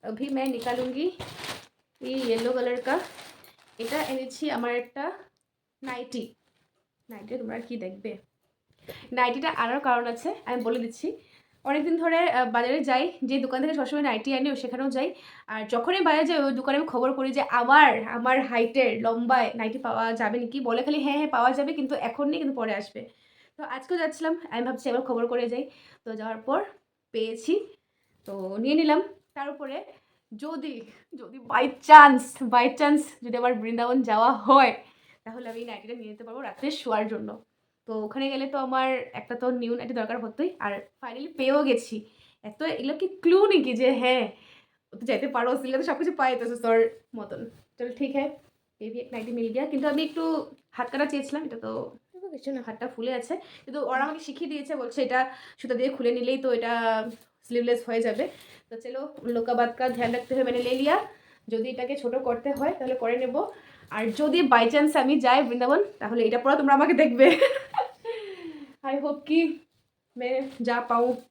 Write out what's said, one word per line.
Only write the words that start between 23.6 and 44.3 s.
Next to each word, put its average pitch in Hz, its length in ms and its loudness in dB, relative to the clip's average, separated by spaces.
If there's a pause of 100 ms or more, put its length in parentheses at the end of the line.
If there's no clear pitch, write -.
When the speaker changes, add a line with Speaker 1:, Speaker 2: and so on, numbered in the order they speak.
Speaker 1:
আজকেও 262 340 -8
যাচ্ছিলাম, 320 420 -4 (120)
আমি 240 140 -4
ভাবছি 262 240 -6
একবার 254 160 -2
খবর 240 220 -2
করে 240 220 -2
যাই। 247 200 -6 (360)
তো 226 100 -10
যাওয়ার 220 220 -10
পর 277 260 -2 (480)
পেয়েছি, 226 540 -2 (600)
তো 196 320 -8
নিয়ে 262 180 0
নিলাম। 311 260 4 (320)
তার 285 160 -10
উপরে 285 360 -10 (500)
যদি, 277 460 -10 (340)
যদি 254 240 -18
by 254 300 2 (180)
chance, 269 640 12
by 247 280 4
chance 294 260 4 (200)
যদি 240 140 -4
আমার 247 160 2
বৃন্দাবন 233 480 0
যাওয়া 226 300 4
হয়, 269 420 6 (500)
তাহলে 233 260 -16
আমি 226 100 -12
এই 240 60 -10
নাইটিটা 214 280 -14
নিয়ে 226 160 -16
নিতে 214 140 -18
পারবো 233 180 -16
রাতে 269 300 -8
শোয়ার 220 360 -2
জন্য। 214 340 -10 (460)
তো 214 160 -6
ওখানে 269 260 -4
গেলে 269 180 -6
তো 277 100 -6
আমার 262 560 -2
একটা - 220 -10
তো 247 160 -2
নিউ 240 240 -4
নাইটি 240 180 -8
দরকার 226 280 -6
হতোই, 285 380 -6
আর 202 220 -6 (200)
finally 262 360 -14
পেয়েও 277 260 2
গেছি। 233 420 -2 (380)
এত - 180 -12
এগুলো 302 360 -4
কি 370 100 -4
ক্লু 370 380 6
নাকি 294 280 4
যে 254 180 4
হ্যাঁ, 254 400 2 (600)